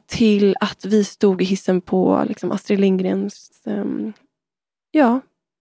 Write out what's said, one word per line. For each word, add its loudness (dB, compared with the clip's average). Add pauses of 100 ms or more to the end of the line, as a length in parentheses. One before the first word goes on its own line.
till 2
att -6
vi 2
stod 0
i 0
hissen -2
på, 0
liksom, -6
Astrid -2
Lindgrens, -2
ehm, -8 (800)
ja, 2 (400)